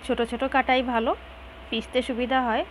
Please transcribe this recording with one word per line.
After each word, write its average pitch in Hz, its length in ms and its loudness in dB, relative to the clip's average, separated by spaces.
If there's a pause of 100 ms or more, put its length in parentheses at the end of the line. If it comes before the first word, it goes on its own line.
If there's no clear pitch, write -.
ছোট 247 120 0 (120)
ছোট 240 120 -4 (120)
কাটাই 262 280 4 (100)
ভালো, 233 180 2 (600)
পিষতে 226 280 -2 (100)
সুবিধা 247 400 2
হয়। 233 220 0